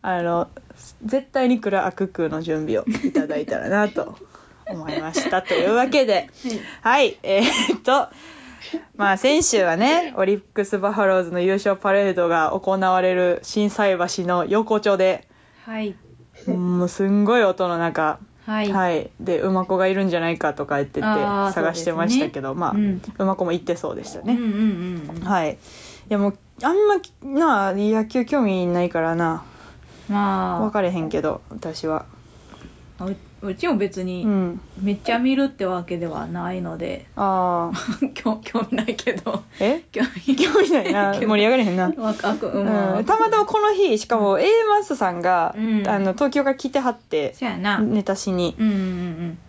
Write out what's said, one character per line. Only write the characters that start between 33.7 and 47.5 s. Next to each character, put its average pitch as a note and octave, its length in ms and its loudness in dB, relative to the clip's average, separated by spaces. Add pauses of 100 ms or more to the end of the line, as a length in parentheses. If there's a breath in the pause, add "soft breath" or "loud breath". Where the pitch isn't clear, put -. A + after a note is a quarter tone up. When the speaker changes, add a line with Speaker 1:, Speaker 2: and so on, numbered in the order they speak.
Speaker 2:
別 F#3+ 280 -2
に、 F3+ 200 -6
Speaker 1:
う A3 40 2
ん。 F#3+ 320 0 (200)
Speaker 2:
め G3 120 -2
っ G3+ 100 -4
ち - 100 -2
ゃ A#3 60 0
見 C4 180 2
る C#4 80 2
っ C#4 40 0
て G3 180 -6
わ F3+ 180 -2
け F3 140 -6
で E3+ 80 -4
は D3+ 200 -6
な F3 280 -6
い F3+ 80 -6
の E3 160 -8
で。 F3+ 280 -8 (100)
Speaker 1:
あ F3+ 580 0
ー。 - 380 -4
Speaker 2:
<laughs> - 20 -18
興-、 A3 280 -2
興 - 180 -4
味 A3+ 160 -4
な A3 80 -2
い A3 100 -4
け - 200 -4
ど。 - 280 -6 (180)
Speaker 1:
え？ C4 220 2 (100)
Speaker 2:
興 - 100 -2
味 B3+ 300 -2
な - 0 -
い。 C4 40 4
Speaker 1:
興 D#4+ 260 4
味 D#4+ 80 4
な C#4+ 120 4
い F3+ 100 0
な。 G3+ 200 2
Speaker 2:
<laughs> G3+ 80 -2
Speaker 1:
盛 G#3+ 160 2
り G#3 80 4
上 A3 60 4
が C4 80 6
れ A#3+ 60 4
へ G3 60 2
ん F3+ 60 0
な。 F#3 200 2
Speaker 2:
わ-、 A3 260 -2
あ G#3+ 120 0
く-、 G#3+ 140 -4
Speaker 1:
う G3+ 140 -2
ん。 G3+ 40 0
Speaker 2:
ま G3+ 320 2
あ。 A3+ 60 0
Speaker 1:
た G#4 140 2
ま A4 100 4
た A4 100 4
ま G#4 60 4
こ G#4 160 0
の G#4 140 4
日、 F4+ 240 4
し - 80 -6
か A#3 120 0
も、 G3+ 200 2
A D#4+ 80 4 (220)
マ G#4 160 4
ス D4+ 120 -4
さ G3+ 140 0
ん F3 100 -6
が、 F3 380 2
Speaker 2:
う - 20 -4
ん。 A3 280 0
Speaker 1:
あ G#3 100 2
の、 F#3+ 160 0
東 C#4+ 160 0
京 C#4 140 0
か C4+ 60 2
ら C4+ 60 2
来 C4+ 140 -6
て C#4 80 0
は B3+ 120 0
っ A3 80 -6
て、 D#3 360 -4
Speaker 2:
そ - 100 -10
う A#3+ 60 -2